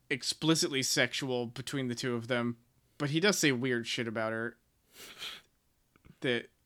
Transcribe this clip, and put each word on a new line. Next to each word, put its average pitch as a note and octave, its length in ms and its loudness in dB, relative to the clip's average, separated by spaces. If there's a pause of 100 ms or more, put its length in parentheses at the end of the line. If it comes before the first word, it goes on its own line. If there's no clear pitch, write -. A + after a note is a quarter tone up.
explicitly D3 720 0
sexual B2 640 0
between C3 400 -4
the A#2+ 80 -2
two A#2+ 200 -2
of A2+ 120 -4
them, A#2+ 300 0 (400)
but C#3+ 120 -2
he D#3 100 0
does G3 180 4
say D3+ 140 6
weird B2 360 2
shit A#2+ 200 -2
about A2+ 240 -2
her A2+ 240 -4 (1700)
that B2 280 0 (160)